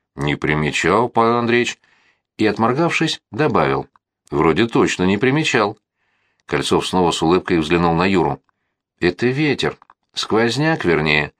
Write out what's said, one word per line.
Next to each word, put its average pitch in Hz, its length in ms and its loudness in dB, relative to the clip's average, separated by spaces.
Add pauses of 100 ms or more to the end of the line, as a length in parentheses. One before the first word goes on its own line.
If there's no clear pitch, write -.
(160)
"Не 71 180 -2
примечал, 101 760 0
Павел 113 280 0
Андреевич". 120 420 -2 (600)
И, 107 80 2
отморгавшись, 135 840 -2
добавил. 98 560 0 (440)
"Вроде 80 360 2
точно 95 380 0
не 98 120 2
примечал". 127 640 0 (680)
Кольцов 76 400 0
снова 87 260 0
с - 100 -4
улыбкой 87 360 2
взглянул 85 360 0
на 87 120 0
Юру. 80 360 0 (560)
"Это 87 300 -2
ветер. 131 500 -2 (340)
Сквозняк, 120 720 -2
вернее", — 76 560 2